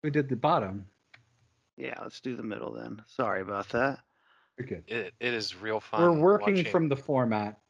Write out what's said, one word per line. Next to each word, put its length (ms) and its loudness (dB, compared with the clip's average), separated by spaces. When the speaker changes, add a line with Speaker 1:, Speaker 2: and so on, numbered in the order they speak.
Speaker 1:
We 80 0
did 180 2
the 60 0
bottom. 500 0
Speaker 2:
Yeah, 240 -10
let's 180 -14
do 160 -6
the 80 -10
middle 300 -6
then. 340 -10
Sorry 340 -2
about 280 -6
that. 300 0
Speaker 1:
You're 100 -8
good. 200 -8
Speaker 3:
It, 320 -6
it 160 -2
is 200 -6
real 240 -2
fun 220 -2
Speaker 1:
We're 180 6
working 360 4
Speaker 3:
watching, 160 0
Speaker 1:
from 180 2
the 80 2
format. 640 0